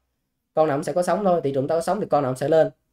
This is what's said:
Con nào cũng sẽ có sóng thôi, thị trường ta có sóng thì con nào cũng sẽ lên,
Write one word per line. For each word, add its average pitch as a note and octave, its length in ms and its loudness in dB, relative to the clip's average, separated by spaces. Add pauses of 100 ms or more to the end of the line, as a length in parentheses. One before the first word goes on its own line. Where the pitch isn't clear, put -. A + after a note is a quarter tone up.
(540)
Con D#3 140 2
nào C#3 80 -2
cũng D#3+ 80 -4
sẽ D3+ 80 -4
có F3+ 100 0
sóng F#3 220 -2
thôi, F3 200 2
thị C#3 100 -2
trường C3+ 140 -2
ta D#3+ 60 -2
có E3 60 0
sóng F#3 200 -2
thì E3+ 100 -6
con D3 120 2
nào C3 100 -2
cũng B2+ 60 -8
sẽ C#3 100 -2
lên, D#3 220 4 (220)